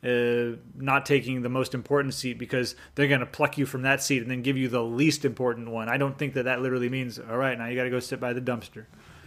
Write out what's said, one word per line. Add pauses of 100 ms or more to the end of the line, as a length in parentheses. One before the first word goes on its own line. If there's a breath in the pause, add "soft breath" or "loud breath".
uh, (200)
not
taking
the
most
important
seat
because (200 soft breath)
they're
gonna
pluck
you
from
that
seat
and
then
give
you
the
least
important
one.
I
don't
think
that
that
literally
means,
"All
right,
now
you
gotta
go
sit
by
the
dumpster." (400 soft breath)